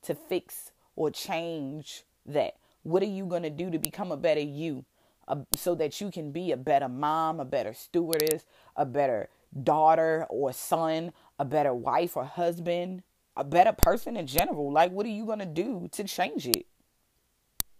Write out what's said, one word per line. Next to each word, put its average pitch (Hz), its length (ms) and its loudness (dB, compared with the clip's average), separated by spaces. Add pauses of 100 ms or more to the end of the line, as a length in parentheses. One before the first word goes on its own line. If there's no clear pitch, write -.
to 160 120 -4
fix - 580 -8 (240)
or 151 140 0
change 160 960 -8 (200)
that? 139 320 -2 (260)
What 170 200 2
are 202 40 0
you 196 200 -6
gonna 170 240 -4
do 170 200 -6
to 160 80 -2
become 180 320 -6
a 147 60 -4
better 151 240 2
you, 147 460 -6 (420)
uh, 139 160 -4 (100)
so 175 200 0
that 156 260 -2
you 202 100 -6
can 151 220 -8
be 170 200 -2
a 127 40 0
better 139 320 2
mom, 156 500 -2
a 139 60 -6
better 120 300 -4
stewardess, 156 720 -2 (280)
a 143 120 0
better 123 420 0 (340)
daughter 160 680 4
or 131 240 -2
son, 160 580 -2 (260)
a - 60 -2
better 143 300 2
wife 135 420 0
or 131 80 -2
husband, 175 760 -2 (340)
a - 80 -2
better 175 280 6
person - 440 4
in 165 100 -4
general? 147 460 2
Like, 165 180 6
what 202 160 -4
are 233 40 -4
you 214 140 -6
gonna 208 220 -4
do 180 460 -4
to 208 100 -6
change 190 460 -2
it? - 180 4 (1120)